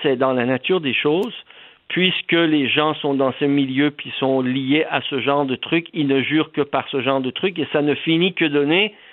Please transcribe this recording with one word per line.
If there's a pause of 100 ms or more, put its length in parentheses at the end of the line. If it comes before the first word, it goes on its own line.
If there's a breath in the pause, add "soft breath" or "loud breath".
c'est
dans
la
nature
des
choses. (560 loud breath)
Puisque
les
gens
sont
dans
ce
milieu
puis
sont
liés
à
ce
genre
de
truc,
ils
ne
jurent
que
par
ce
genre
de
truc
et
ça
ne
finit
que
donner (180 loud breath)